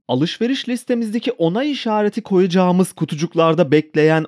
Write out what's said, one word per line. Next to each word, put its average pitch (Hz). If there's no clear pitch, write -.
alışveriş 196
listemizdeki 233
onay 196
işareti 214
koyacağımız 180
kutucuklarda 160
bekleyen 156